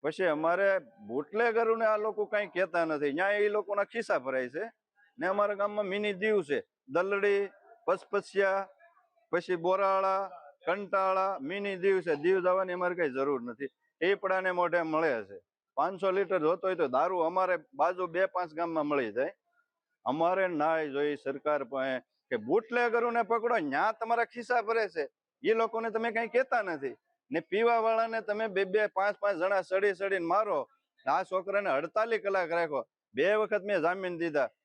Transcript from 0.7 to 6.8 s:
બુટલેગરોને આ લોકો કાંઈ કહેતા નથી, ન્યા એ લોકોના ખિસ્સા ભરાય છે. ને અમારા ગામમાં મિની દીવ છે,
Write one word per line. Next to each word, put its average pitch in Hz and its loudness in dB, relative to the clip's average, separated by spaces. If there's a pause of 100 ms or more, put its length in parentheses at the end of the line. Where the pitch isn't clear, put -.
બુટલેગરોને 226 0
આ 214 4
લોકો 208 -2
કાંઈ 208 -2
કહેતા 175 0
નથી, 147 0
ન્યા 185 0
એ 208 2
લોકોના 202 0
ખિસ્સા 208 -2
ભરાય 131 -2
છે. 180 -8 (480)
ને 165 -4
અમારા 202 0
ગામમાં 208 -2
મિની 208 -2
દીવ 202 0
છે, 139 -2 (240)